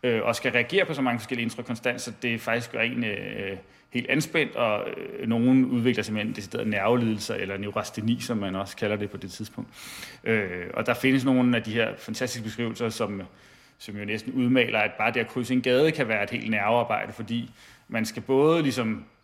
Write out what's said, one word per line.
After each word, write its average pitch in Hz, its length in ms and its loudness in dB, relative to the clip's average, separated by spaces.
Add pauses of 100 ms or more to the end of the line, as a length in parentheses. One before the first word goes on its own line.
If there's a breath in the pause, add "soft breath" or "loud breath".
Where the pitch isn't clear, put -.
øh, 117 200 2
og 113 140 2
skal 123 160 0
reagere 123 320 4
på 160 100 -4
så 139 80 -2
mange 120 160 2
forskellige 117 240 -4
indtryk 113 220 -4
konstant, 120 360 -4
så 117 120 -8 (100)
det 117 180 -2
faktisk 120 320 -4
gør - 80 -4
en, 120 240 0
øh, 98 520 -6 (340 soft breath)
helt 123 200 -4
anspændt, 151 460 0
og, 107 340 2
øh, - 380 -8
nogen 123 360 6
udvikler 120 380 2
simpelthen 107 340 -4
deciderede 110 340 -4
nervelidelser, 110 640 2
eller 98 220 -4
neurasteni, 104 640 -2
som 120 160 -4
man 98 180 -2
også 98 220 -6
kalder 107 200 0
det 101 140 -4
på 101 60 -12
det 95 160 -10
tidspunkt. - 380 -10 (540 loud breath)
Øh, 92 500 0
og 110 120 0
der 120 80 2
findes 131 300 4
nogle 127 320 4
af 110 60 2
de 110 100 -6
her 113 160 2 (100)
fantastiske 117 460 -6
beskrivelser, 113 440 -4
som, 104 340 -4 (560 soft breath)
som 104 180 -12
jo 104 80 -6
næsten 110 280 -6
udmaler, 123 460 4
at 107 200 2
bare 113 140 2
det - 80 0
at - 80 0
krydse 127 260 -2
en 127 80 4
gade 131 300 6
kan 131 160 -2
være 107 160 0
et 101 60 -8
helt 110 200 -4
nervearbejde, 107 640 2
fordi 117 380 -6 (380 loud breath)
man 110 180 -2
skal 110 160 -8
både 151 400 6
ligesom 120 420 0 (200)